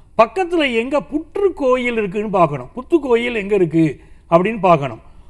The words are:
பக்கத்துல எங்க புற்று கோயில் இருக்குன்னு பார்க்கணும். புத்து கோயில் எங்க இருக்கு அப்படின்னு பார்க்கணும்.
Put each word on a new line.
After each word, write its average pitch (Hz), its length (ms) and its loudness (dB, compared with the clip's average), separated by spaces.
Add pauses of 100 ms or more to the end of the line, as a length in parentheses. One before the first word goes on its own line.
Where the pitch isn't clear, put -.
(180)
பக்கத்துல 311 560 0
எங்க 262 280 -2
புற்று 320 540 -4
கோயில் 247 420 0
இருக்குன்னு 208 320 -4
பார்க்கணும். 151 460 0
புத்து 277 240 0
கோயில் 240 360 0
எங்க 208 200 -2
இருக்கு 160 440 2 (300)
அப்படின்னு 190 300 2
பார்க்கணும். 143 420 0 (280)